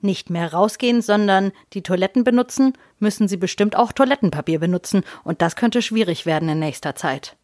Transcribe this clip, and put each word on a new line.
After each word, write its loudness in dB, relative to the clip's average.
nicht -4
mehr -4
rausgehen, 2
sondern 2
die -8
Toiletten 0
benutzen, 2
müssen 0
sie -2
bestimmt -2
auch 2
Toilettenpapier 0
benutzen. 0
Und -4
das 0
könnte 0
schwierig -2
werden 0
in -2
nächster -6
Zeit. -6